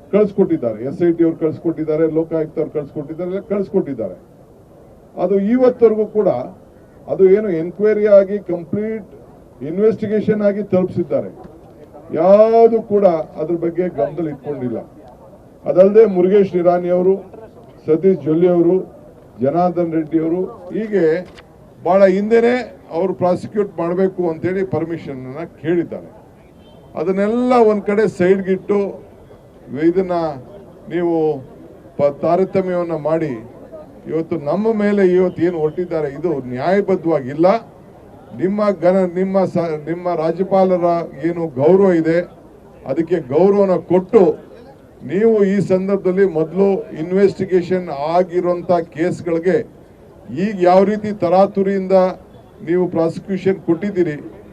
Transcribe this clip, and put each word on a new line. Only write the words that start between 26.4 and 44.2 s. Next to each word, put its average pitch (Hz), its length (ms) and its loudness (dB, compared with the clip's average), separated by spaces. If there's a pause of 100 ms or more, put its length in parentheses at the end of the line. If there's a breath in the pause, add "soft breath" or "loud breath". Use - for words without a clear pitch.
ಅದನ್ನೆಲ್ಲ 208 580 -2
ಒಂದ್ 214 300 2
ಕಡೆ 208 240 0
ಸೈಡ್ಗಿಟ್ಟು 190 960 0 (800)
ಇದನ್ನ 180 280 2 (800)
ನೀವು 160 520 -2 (560)
ಪ-, 143 240 0
ತಾರತಮ್ಯವನ್ನ 180 720 0
ಮಾಡಿ 147 580 -4 (580)
ಇವತ್ತು 160 300 -4
ನಮ್ಮ 185 360 -2
ಮೇಲೆ 202 340 2
ಇವತ್ತು 180 360 0
ಏನು 175 140 -2
ಹೊರಟಿದ್ದಾರೆ 156 520 -4
ಇದು 147 300 -6
ನ್ಯಾಯಬದ್ಧವಾಗಿಲ್ಲ. 156 1080 0 (920)
ನಿಮ್ಮ 196 320 -2
ಘನ-, 180 460 0
ನಿಮ್ಮ 190 300 0
ಸ-, 165 400 -4
ನಿಮ್ಮ 175 300 -4
ರಾಜ್ಯಪಾಲರ 175 1120 0
ಏನು 170 220 -4
ಗೌರವ 170 460 4
ಇದೆ 165 280 0 (640)
ಅದಕ್ಕೆ 165 340 -2
ಗೌರವನ 185 560 2
ಕೊಟ್ಟು 185 480 2 (800)